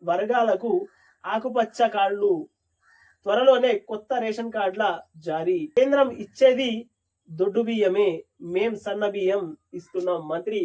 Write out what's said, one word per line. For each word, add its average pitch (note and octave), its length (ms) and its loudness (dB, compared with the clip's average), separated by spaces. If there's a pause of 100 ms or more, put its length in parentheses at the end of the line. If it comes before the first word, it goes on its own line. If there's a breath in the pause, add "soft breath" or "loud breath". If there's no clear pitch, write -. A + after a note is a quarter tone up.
వర్గాలకు G#3+ 640 0 (520 soft breath)
ఆకుపచ్చ A3+ 720 -2
కార్డులు. G3+ 380 2 (920 soft breath)
త్వరలోనే B3 460 4 (200)
కొత్త G#3+ 220 -6 (100)
రేషన్ A3+ 340 -6
కార్డుల G3 280 -2 (420)
జారీ. E3 320 -2 (180)
కేంద్రం C4+ 320 4 (140)
ఇచ్చేది B3+ 480 4 (580)
దొడ్డు F#3+ 400 -2
బియ్యమే, G3+ 400 2 (460)
మేం A3 180 0 (100)
సన్న G#3 220 -4 (100)
బియ్యం G3 280 0 (360)
ఇస్తున్నాం F3+ 420 -4 (120)
మంత్రి G3 320 -4